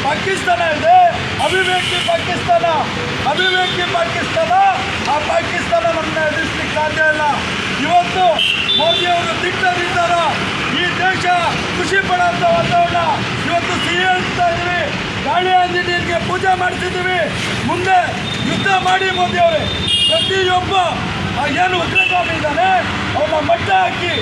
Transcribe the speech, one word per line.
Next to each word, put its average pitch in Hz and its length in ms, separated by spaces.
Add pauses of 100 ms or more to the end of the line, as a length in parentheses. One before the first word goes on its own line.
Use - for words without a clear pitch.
ಪಾಕಿಸ್ತಾನ 349 580
ಇದೆ, 330 360 (460)
ಅವಿವೇಕಿ 359 640
ಪಾಕಿಸ್ತಾನ, 339 580 (640)
ಅವಿವೇಕಿ 370 640
ಪಾಕಿಸ್ತಾನ, 339 600 (580)
ಆ 831 80
ಪಾಕಿಸ್ತಾನ 679 640
ನಮ್ಮನ್ನ 320 340
ಎದುರಿಸ್ಲಿಕ್ಕೆ 311 580
ಸಾಧ್ಯ 302 260
ಇಲ್ಲ. 302 220 (580)
ಇವತ್ತು 349 440 (520)
ಮೋದಿ 349 280
ಅವರು 349 380
ದಿಟ್ಟ 370 200
ನಿರ್ಧಾರ, 349 500 (640)
ಈ 339 80 (160)
ದೇಶ 359 260 (520)
ಖುಷಿ 359 180
ಪಡೋಂಥ 359 480
ವಾತಾವರಣ. 339 540 (520)
ಇವತ್ತು 339 400
ಸಿಹಿ 349 140
ಹಂಚ್ತಾ 370 460
ಇದೀವಿ, 339 600 (120)
ಗಾಳಿ 359 300
ಆಂಜನೇಯನಿಗೆ 349 760
ಪೂಜೆ 370 320
ಮಾಡ್ತಿದ್ದೀವಿ. 359 600 (480)
ಮುಂದೆ 359 320 (500)
ಯುದ್ಧ - 180
ಮಾಡಿ 370 440
ಮೋದಿ 359 260
ಅವರೇ, 330 220 (500)
ಪ್ರತಿಯೊಬ್ಬ, 370 680 (640)
ಆ, 285 80
ಏನು 349 320
ಉಗ್ರಗಾಮಿ - 580
ಇದ್ದಾನೆ 302 320 (480)
ಅವ್ರನ್ನ 302 320
ಮಟ್ಟ 339 200
ಹಾಕಿ 349 520